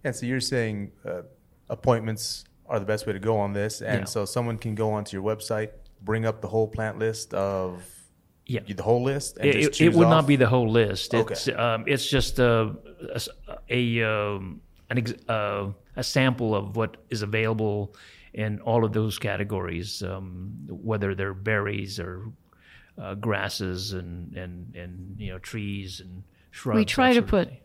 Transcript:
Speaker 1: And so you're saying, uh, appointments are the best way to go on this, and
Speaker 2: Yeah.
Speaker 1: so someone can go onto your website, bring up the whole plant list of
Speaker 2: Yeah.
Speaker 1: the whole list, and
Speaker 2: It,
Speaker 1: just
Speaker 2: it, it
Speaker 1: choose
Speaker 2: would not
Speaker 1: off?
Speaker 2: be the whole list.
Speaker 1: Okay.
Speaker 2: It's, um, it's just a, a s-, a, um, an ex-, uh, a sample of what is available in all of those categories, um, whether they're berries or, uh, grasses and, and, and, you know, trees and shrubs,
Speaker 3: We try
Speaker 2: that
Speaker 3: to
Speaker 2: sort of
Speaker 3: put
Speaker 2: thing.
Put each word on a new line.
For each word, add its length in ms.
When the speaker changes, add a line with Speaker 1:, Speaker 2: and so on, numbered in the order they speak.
Speaker 1:
And 120
so 100
you're 160
saying, 500
uh, 160
appointments 760
are 120
the 60
best 220
way 60
to 60
go 200
on 140
this, 280
and 200
Speaker 2:
Yeah. 40
Speaker 1:
so 200
someone 320
can 180
go 180
onto 220
your 80
website, 460
bring 240
up 160
the 60
whole 200
plant 320
list 340
of 500
Speaker 2:
Yeah. 220
Speaker 1:
the 160
whole 200
list, 340
and 100
Speaker 2:
It, 60
Speaker 1:
just 120
Speaker 2:
it, 40
it 40
Speaker 1:
choose 220
Speaker 2:
would 140
not 140
Speaker 1:
off? 40
Speaker 2:
be 80
the 120
whole 220
list. 460
Speaker 1:
Okay. 180
Speaker 2:
It's, 160
um, 380
it's 180
just 340
a, 360
a 60
s-, 140
a, 340
um, 580
an 80
ex-, 160
uh, 380
a 80
sample 520
of 200
what 220
is 120
available 720
in 280
all 220
of 100
those 260
categories, 840
um, 480
whether 480
they're 180
berries 680
or, 320
uh, 180
grasses 800
and, 420
and, 400
and, 440
you 120
know, 80
trees 640
and 220
shrubs, 260
Speaker 3:
We 80
try 280
Speaker 2:
that 0
Speaker 3:
to 20
Speaker 2:
sort 80
of 60
Speaker 3:
put 200
Speaker 2:
thing. 160